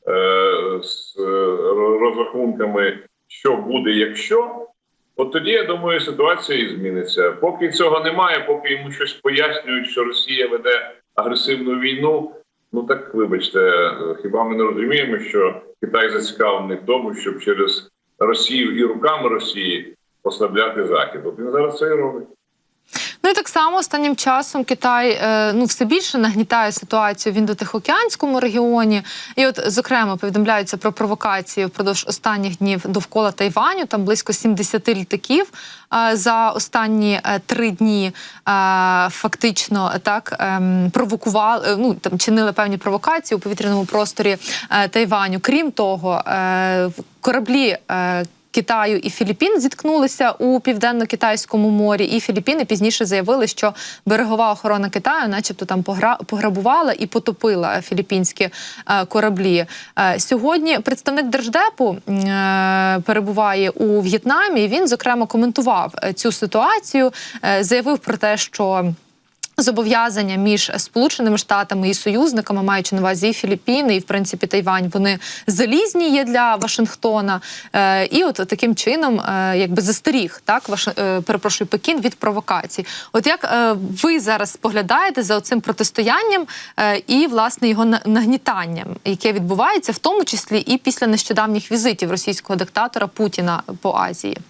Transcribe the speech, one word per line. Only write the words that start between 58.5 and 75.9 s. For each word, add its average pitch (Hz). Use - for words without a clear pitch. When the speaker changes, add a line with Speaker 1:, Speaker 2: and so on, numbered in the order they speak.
Speaker 2:
кораблі. 190
Е, 190
сьогодні 302
представник 277
Держдепу, 254
м, 196
е, 190
перебуває 202
у 208
В'єтнамі, 233
і 208
він, 320
зокрема, 240
коментував, 233
е, 196
цю 220
ситуацію, 262
е, 196
заявив 247
про -
те, 214
що 190
зобов'язання 220
між 202
Сполученими 233
Штатами 196
і 196
союзниками, 214
маючи 196
на 190
увазі 190
і 226
Філіппіни, 220
і, -
в 185
принципі, 190
Тайвань, 185
вони 196
залізні 302